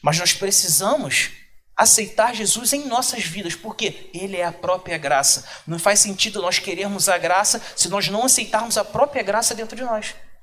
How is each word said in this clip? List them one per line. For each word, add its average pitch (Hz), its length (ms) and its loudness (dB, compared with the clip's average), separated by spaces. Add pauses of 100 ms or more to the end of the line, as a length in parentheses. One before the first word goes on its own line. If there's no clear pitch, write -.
Mas 147 160 2
nós 175 140 2
precisamos 196 960 2 (460)
aceitar 220 580 4
Jesus 220 380 0
em 285 140 -2
nossas 247 360 -2
vidas, 175 320 -6
porque - 580 -6
Ele 190 240 -8
é 175 80 0
a 175 60 -2
própria 175 480 -4
graça. 143 500 2 (200)
Não 165 100 -6
faz 202 220 4
sentido 202 420 0
nós 175 160 0
querermos 196 500 -2
a 185 80 4
graça 180 460 2 (140)
se - 120 2
nós 190 200 -2
não 208 160 0
aceitarmos 233 520 2
a 208 80 0
própria 269 380 0
graça 214 320 0
dentro 220 220 -8
de 254 80 -8
nós. 220 320 -4 (260)